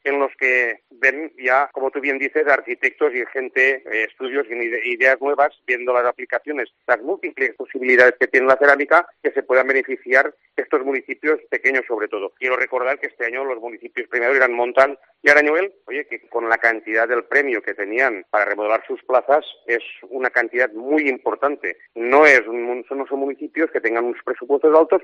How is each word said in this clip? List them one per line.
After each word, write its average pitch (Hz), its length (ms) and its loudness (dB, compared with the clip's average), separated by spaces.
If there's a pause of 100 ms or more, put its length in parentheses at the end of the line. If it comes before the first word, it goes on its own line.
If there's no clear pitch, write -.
en 143 160 -2
los 135 200 -2
que 123 500 0
ven 135 440 -2 (100)
ya, 131 300 2
como 135 160 -4
tú 139 120 -8
bien 135 180 -2
dices, 143 280 -2
arquitectos 127 640 0
y 123 180 -4
gente, 131 540 0
eh, 110 260 -4
estudios 131 380 -6
y 117 40 -10
ide-, 117 340 -6
ideas 123 340 2
nuevas, 143 320 0 (140)
viendo 123 260 -2
las 123 120 2
aplicaciones, 123 640 -6 (180)
las 120 140 2
múltiples 131 540 -6
posibilidades 123 640 4
que 123 80 0
tiene 131 200 2
la 131 100 6
cerámica, 143 500 4 (140)
que 147 100 -2
se 135 120 -4
puedan 127 240 2
beneficiar 135 640 0 (220)
estos 151 280 -2
municipios 139 560 -4 (120)
pequeños 131 360 0
sobre 107 200 -4
todo. 98 320 -6
Quiero 127 180 -2
recordar 127 420 -2
que 147 80 -8
este - 180 -8
año 131 200 -6
los 123 140 -6
municipios 117 500 -12
premiados 123 280 0
eran 127 160 2
Montán 123 440 2 (240)
y - 80 2
Arañuel, 151 420 4 (140)
oye, 139 220 -10
que - 220 -14
con 117 200 -4
la 113 80 2
cantidad 113 500 0
del 120 180 -2
premio 135 360 0
que 101 140 -8
tenían 107 560 -4
para 104 140 2
remodelar 104 420 -2
sus 131 160 -8
plazas 135 420 2 (220)
es 117 160 -2 (260)
una 127 220 -4
cantidad 120 420 0
muy 139 340 -2
importante. 123 680 -4 (160)
No 127 320 4
es 131 220 8
un, 120 420 -6
no 135 180 -8
son 139 120 -4
municipios 151 520 -4
que 143 100 -4
tengan 117 240 0
unos 120 200 -6
presupuestos 139 500 2
altos, 165 280 4